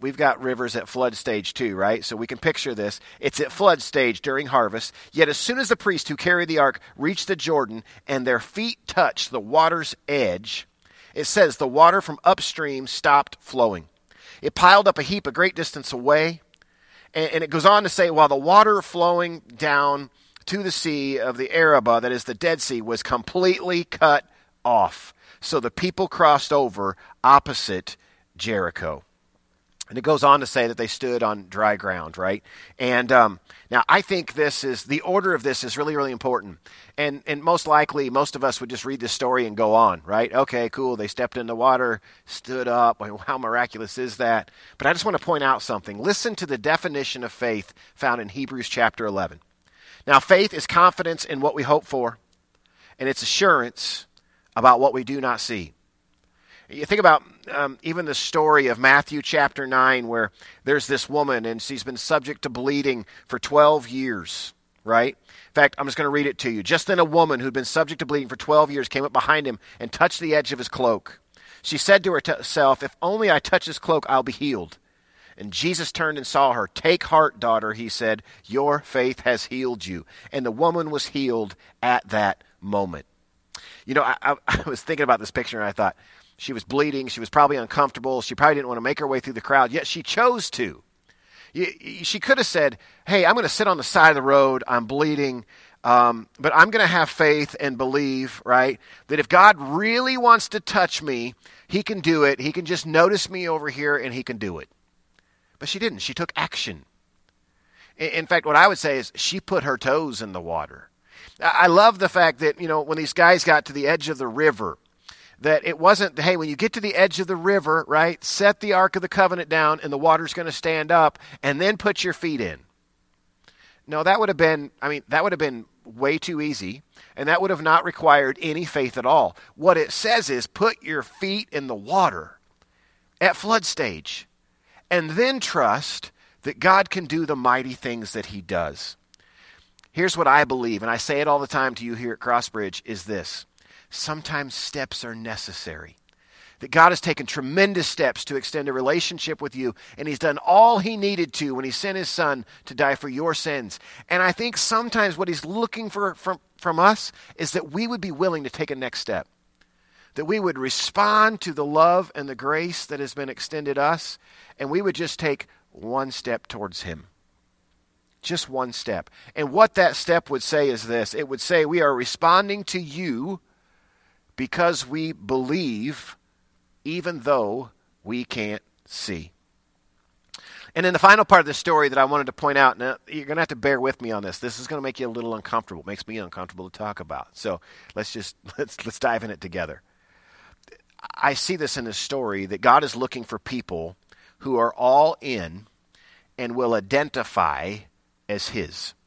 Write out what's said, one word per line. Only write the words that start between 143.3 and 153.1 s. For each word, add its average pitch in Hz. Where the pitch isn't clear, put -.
Sometimes 151
steps -
are 117
necessary. 92
That 127
God 165
has 175
taken 151
tremendous 165
steps -
to 143
extend 143
a 139
relationship 151
with 143
you, 127
and 147
he's 147
done 151
all 220
he 214
needed 196
to 143
when 131
he 131
sent 190
his 180
son 143
to 135
die 139
for -
your 147